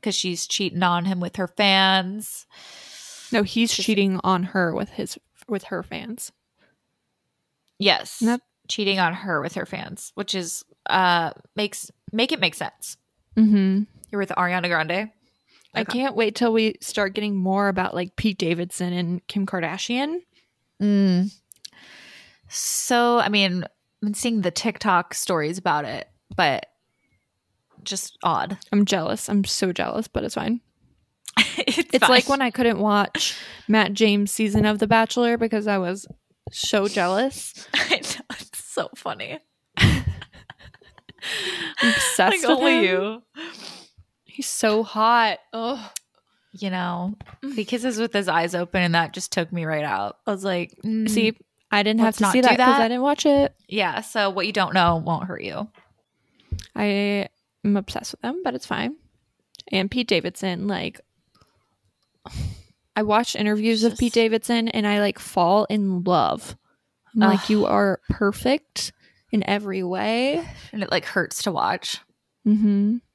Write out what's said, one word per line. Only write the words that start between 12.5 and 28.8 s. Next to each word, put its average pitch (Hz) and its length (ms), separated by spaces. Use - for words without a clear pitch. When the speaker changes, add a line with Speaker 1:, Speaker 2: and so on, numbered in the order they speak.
Speaker 1:
sense. - 420
Speaker 2:
Mm-hmm. 208 480
Speaker 1:
You're 208 80
with 196 180
Ariana 180 320
Grande. 170 420
Speaker 2:
I 226 80
Speaker 1:
Okay. 226 180
Speaker 2:
can't 269 160
wait 220 200
till 233 180
we 220 280
start 196 340
getting 208 200
more 190 320
about, 185 280
like, 180 200
Pete 208 220
Davidson 175 560
and 175 340
Kim 196 200
Kardashian. 240 720
Speaker 1:
Mm. 196 520
So, - 720
I 214 100
mean, 190 340
I've - 60
been 208 120
seeing 226 280
the 175 100
TikTok 196 640
stories 165 420
about 151 280
it, 117 220
but 156 320
just - 400
odd. 180 340
Speaker 2:
I'm 208 140